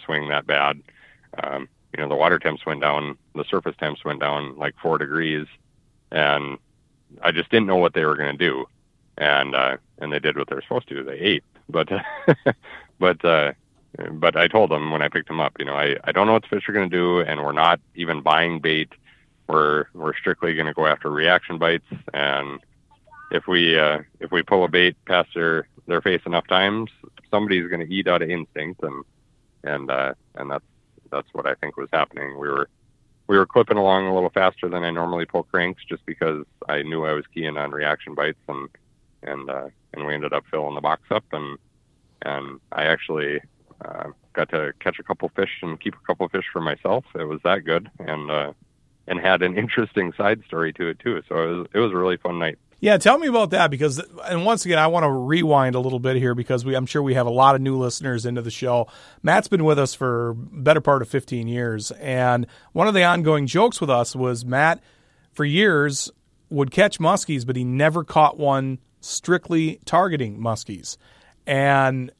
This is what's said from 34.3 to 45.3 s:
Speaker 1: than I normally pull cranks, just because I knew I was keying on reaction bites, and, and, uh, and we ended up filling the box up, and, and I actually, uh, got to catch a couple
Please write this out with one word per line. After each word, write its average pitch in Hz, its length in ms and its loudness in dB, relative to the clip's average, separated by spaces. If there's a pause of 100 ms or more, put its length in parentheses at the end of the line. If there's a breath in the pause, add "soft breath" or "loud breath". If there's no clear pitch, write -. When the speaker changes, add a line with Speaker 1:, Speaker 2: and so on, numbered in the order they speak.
Speaker 1:
than 87 140 -4
I 85 80 -2
normally 85 340 -2
pull 82 180 -2
cranks, 90 440 -2
just - 180 -10
because 80 400 -4 (240)
I 73 120 -2
knew 78 240 -6
I 78 80 -2
was 76 200 -4
keying 78 240 -6
on 71 140 -6
reaction 76 440 -4
bites, 76 320 -2
and, 69 220 -10 (520)
and, 69 280 -10
uh, 67 180 -8 (260)
and 73 120 -10
we 73 80 -4
ended 73 180 -6
up 71 180 -4
filling 73 260 -6
the 73 60 -10
box 76 300 -2
up, 107 220 -2
and, 73 240 -8 (640)
and 69 400 -8 (100)
I 76 140 -2
actually, 76 560 -2 (420)
uh, - 280 -12 (220)
got 82 160 -2
to 76 300 -2
catch - 200 -6
a 85 40 -14
couple 85 320 -6